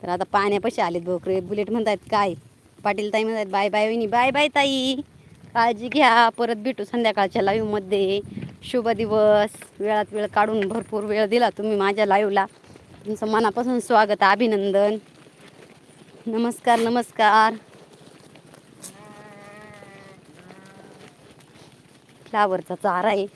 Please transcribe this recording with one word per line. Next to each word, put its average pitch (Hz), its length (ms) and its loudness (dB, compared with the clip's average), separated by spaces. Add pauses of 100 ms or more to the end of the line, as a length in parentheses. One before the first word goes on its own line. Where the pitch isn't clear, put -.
तर - 60 -8
आता 180 160 -2
पाण्यापाशी 202 560 -2
आलेत 175 220 -2
बोकरे. 180 380 -4
बुलेट 196 300 -6
म्हणतायत 214 280 -2 (120)
काय? 202 240 0 (500)
पाटील 208 280 -4
ताई 220 100 0
म्हणतायत, 220 240 -4
"बाय 196 220 0
बाय 208 180 0
वहिनी." 226 200 -2
बाय 240 240 2
बाय 285 180 0
ताई. 269 480 0 (580)
काळजी 233 340 0
घ्या. 240 400 6
परत 233 280 -2
भेटू 214 280 -6
संध्याकाळच्या 214 580 0
लाईव्हमध्ये. 202 760 0 (420)
शुभ 233 260 -4
दिवस. 214 640 2 (280)
वेळात 214 340 0
वेळ 208 140 -4
काढून 214 420 0
भरपूर 214 360 -6
वेळ 214 220 0
दिला 226 240 2
तुम्ही 214 260 -4
माझ्या 202 300 0
लाईव्हला. 202 400 2 (600)
तुमचं 214 220 -6
मनापासून 233 520 0
स्वागत, 214 420 2
अभिनंदन. 202 760 2 (1300)
नमस्कार, 233 520 0
नमस्कार. 226 760 2 (4000)
फ्लावरचा 190 500 -2
चारा 185 340 -2
आहे. 202 280 -2